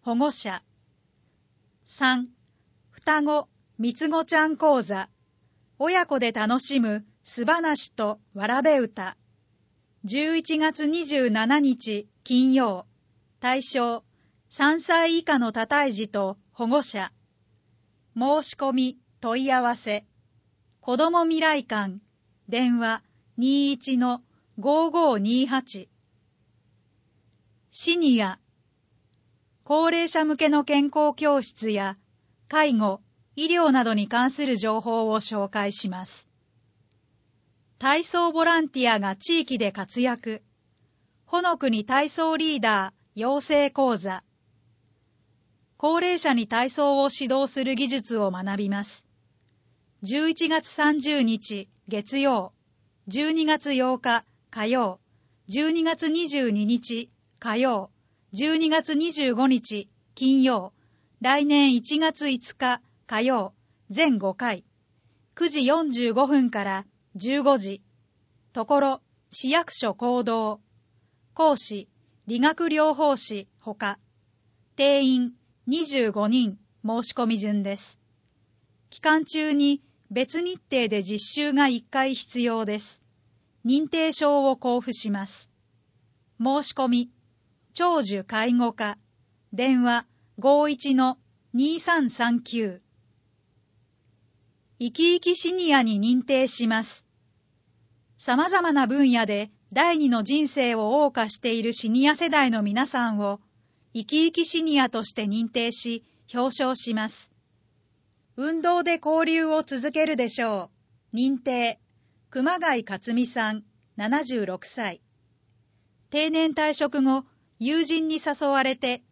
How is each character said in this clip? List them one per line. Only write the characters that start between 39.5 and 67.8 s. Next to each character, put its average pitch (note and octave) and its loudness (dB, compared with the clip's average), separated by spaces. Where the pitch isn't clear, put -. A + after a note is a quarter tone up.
で G3+ 0
活 G3 -8
躍。 A#3+ -4
ほ F4 -2
の F4 0
く C4+ 0
に A3 0
体 C#4 2
操 D#4+ 0
リ D#4 0
ー A#3+ -4
ダ G3+ 0
ー - -16
養 C4+ -2
成 C#4+ 2
講 B3+ 0
座。 F#3 -8
高 D#4+ 0
齢 F4 0
者 D4+ 0
に A#3 0
体 B3 -2
操 C#4+ 2
を C#4 0
指 C4 -4
導 C4+ 0
す C4+ -4
る C4 -2
技 B3+ -2
術 A#3+ -6
を G3+ 0
学 F#3+ -6
び G3 -4
ま G3+ -4
す。 - -18
十 C#4+ -2
一 D#4+ -2
月 D#4 -2
三 D4+ 0
十 C#4+ 0
日 A3 -4
月 G#3+ -6
曜、 A#3+ 0
十 D4 -2
二 D#4+ 0
月 D4+ 0
八 B3+ 0
日 A#3 0
火 G#3+ -6
曜、 A3+ -2
十 D4 -2
二 E4 0
月 E4 -2
二 E4 -2
十 C4+ 0
二 G#3 0
日 A#3+ -4
火 A3 -4
曜、 A#3+ 0
十 D4 0
二 D#4+ 2
月 D#4+ 0
二 D#4+ 0
十 C#4 0
五 C4 2
日 A3 -2
金 C4+ 4
曜、 A3 0
来 C#4 2
年 C#4+ 4
一 D4 -2
月 D#4 -2
五 B3 -6
日 B3 -2
火 A3 -4
曜、 A#3 0
全 C4+ 2
五 F#3+ -4
回、 A3 -4
九 E4+ 0
時 C#4 0
四 D#4 2
十 A#3+ 0
五 C4+ 4
分 C4 4
か G#3 -4
ら G3 -6
十 B3+ -2
五 C4+ 4
時。 G3 -8